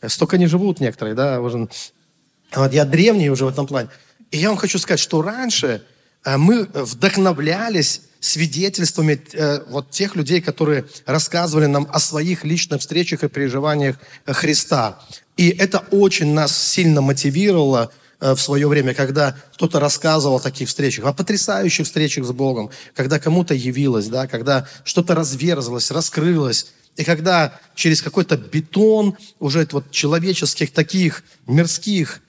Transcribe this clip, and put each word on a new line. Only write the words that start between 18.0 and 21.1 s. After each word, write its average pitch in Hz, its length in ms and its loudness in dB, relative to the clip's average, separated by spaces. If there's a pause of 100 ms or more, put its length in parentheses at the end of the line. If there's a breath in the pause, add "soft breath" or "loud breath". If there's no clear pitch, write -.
э, 135 120 2
в 131 60 0
свое 143 300 2
время, 135 240 2
когда 139 420 0 (180 loud breath)
кто-то 165 280 0
рассказывал 147 560 2
о - 20 2
таких 131 300 -6
встречах, - 340 -2
о 139 80 0